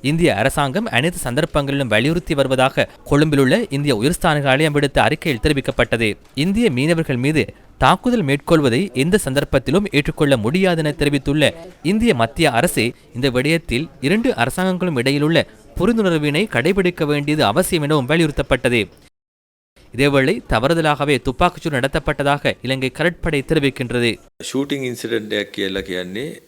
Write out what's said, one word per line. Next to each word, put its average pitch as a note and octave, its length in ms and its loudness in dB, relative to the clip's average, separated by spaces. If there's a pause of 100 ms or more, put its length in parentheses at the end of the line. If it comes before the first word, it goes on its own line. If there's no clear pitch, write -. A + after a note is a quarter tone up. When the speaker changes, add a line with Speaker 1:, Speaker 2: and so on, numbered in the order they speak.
Speaker 1:
இந்திய E3 200 2 (120)
அரசாங்கம் C3+ 560 -2
அனைத்து E3 260 0
சந்தர்ப்பங்களிலும் C#3 680 -2
வலியுறுத்தி D3 460 0
வருவதாக C3 460 2 (240)
கொழும்பிலுள்ள C#3+ 480 4 (200)
இந்திய C#3+ 240 0
உயர்ஸ்தானிகர் D3 520 0
ஆலயம் D3 220 2
விடுத்த C#3+ 300 0
அறிக்கையில் C#3 400 -2
தெரிவிக்கப்பட்டது. B2 640 0 (340)
இந்திய G3+ 340 2
மீனவர்கள் D3+ 480 0
மீது D3 200 2 (380)
தாக்குதல் F#3+ 460 2
மேற்கொள்வதை C#3+ 520 2 (220)
எந்த F3+ 220 2
சந்தர்ப்பத்திலும் C#3 720 0
ஏற்றுக்கொள்ள D3 380 2 (100)
முடியாதென E3 560 0
தெரிவித்துள்ள C#3+ 500 0 (420)
இந்திய A3 280 2
மத்திய C#3+ 380 2
அரசு B2+ 260 0 (300)
இந்த C3 220 0
விடயத்தில் D3+ 520 -2 (180)
இரண்டு A3+ 240 2 (120)
அரசாங்கங்களும் F3+ 600 -2
இடையிலுள்ள C#3+ 420 2 (340)
புரிந்துணர்வினை F3 680 0 (100)
கடைபிடிக்க F3 480 0 (100)
வேண்டியது D3 380 0
அவசியம் D#3 380 0
எனவும் C#3+ 240 0
வலியுறுத்தப்பட்டது. C3 680 0 (1120)
இதேவேளை, C#3 400 2 (140)
தவறுதலாகவே D3 720 2
துப்பாக்கிச்சூடு D3 580 -2
நடத்தப்பட்டதாக C#3+ 840 -2
இலங்கை C3 280 -2
கடற்படை D#3 580 -2
தெரிவிக்கின்றது. B2 680 0 (260)
Speaker 2:
ෂූටින් C#3+ 400 -4
ඉන්සිඩන්ට් A2+ 500 -6
එකක් G#2 220 -4
කියලා F#2+ 260 -4
කියන්නේ F#2 420 -8 (240)